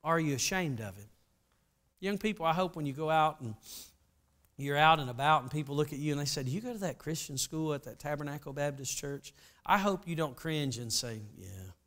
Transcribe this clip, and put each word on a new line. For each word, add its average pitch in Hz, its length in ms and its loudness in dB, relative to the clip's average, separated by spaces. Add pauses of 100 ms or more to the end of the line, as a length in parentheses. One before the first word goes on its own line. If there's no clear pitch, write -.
Are 165 160 4
you 151 140 2
ashamed 139 480 0
of 101 120 -8
Him? 101 140 -18 (920)
Young 196 180 -2
people, 208 260 -2
I 160 80 6
hope 180 240 2
when 156 80 -2
you 139 80 -2
go 151 160 -4
out 156 320 4
and 113 140 -6 (1040)
you're 139 180 0
out 156 240 8
and 131 80 -2
about 139 340 4
and 127 80 -8
people 143 240 -4
look 147 200 0
at 135 40 -6
you 147 140 0
and 143 80 0
they 143 60 -2
say, 143 160 -2
"Do 131 80 -2
you 170 100 -2
go 240 140 -6
to 220 60 -8
that 180 180 -4
Christian 151 400 -6
school 156 340 -2
at 139 120 -4
that 120 140 -12
Tabernacle 143 540 -6
Baptist 139 440 -4
Church?" 139 360 -8 (360)
I 202 100 6
hope 196 280 0
you 170 80 -4
don't 156 220 -2
cringe 147 420 -2
and 117 140 -6
say, 113 280 -2 (160)
"Yeah." 95 360 -14 (140)